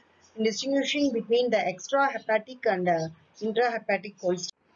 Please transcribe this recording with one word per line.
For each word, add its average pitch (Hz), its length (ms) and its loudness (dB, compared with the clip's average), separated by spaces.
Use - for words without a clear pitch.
in 220 80 -2
distinguishing 269 680 0
between 233 380 2
the 214 60 4
extrahepatic 220 1120 -2
and, 185 220 2
uh, 165 200 2
intrahepatic 214 800 -2
cholestasis. 180 300 -2